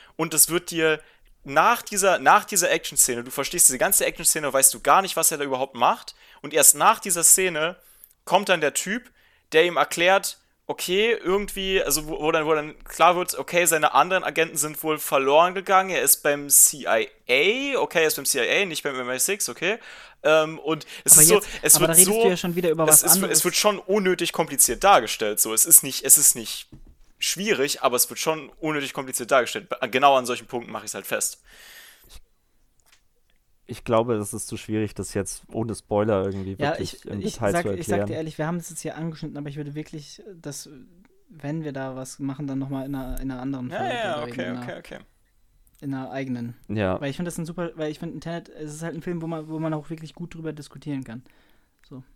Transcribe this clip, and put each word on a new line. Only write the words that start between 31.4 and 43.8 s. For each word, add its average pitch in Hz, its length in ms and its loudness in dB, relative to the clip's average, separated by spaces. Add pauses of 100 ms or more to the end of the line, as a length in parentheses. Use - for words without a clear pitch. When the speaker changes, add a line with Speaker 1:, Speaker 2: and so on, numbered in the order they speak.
Speaker 3:
Ich - 160 -12
glaube, 117 360 2
das 104 160 -6
ist 107 120 -10
zu 110 120 -10
schwierig, 107 340 -4
das - 220 -8
jetzt - 360 -6
ohne 113 240 -4
Spoiler 101 520 0
irgendwie 95 260 -6
Speaker 2:
Ja, 143 200 -2
Speaker 3:
wirklich - 240 -8
Speaker 2:
ich, - 100 -20
Speaker 3:
im 208 140 -8
Speaker 2:
ich 214 120 -4
Speaker 3:
Detail 202 200 0
Speaker 2:
sag, 175 100 0
Speaker 3:
zu 202 100 -4
Speaker 2:
ich 175 140 -8
sag 208 80 0
dir 196 60 2
Speaker 3:
erklären. 104 180 -4
Speaker 2:
ehrlich, 160 180 -8
wir 151 100 -4
haben 170 120 -4
es 165 100 -12
jetzt 160 120 -14
hier - 140 -10
angeschnitten, 156 440 -10
aber 147 100 -10
ich 139 80 -12
würde 143 180 -10
wirklich, 151 480 -14 (120)
dass, 151 340 -14 (600)
wenn 156 340 -8
wir 147 80 -8
da 131 240 -8
was 131 220 -12
machen, 139 280 -6
dann 135 120 -6
nochmal 135 260 -6
in 139 100 -8
einer, 127 260 -8
in 131 100 -6
einer 254 100 -10
anderen 262 300 -6
Speaker 1:
Ja, - 80 -8
Speaker 2:
Folge 359 160 -4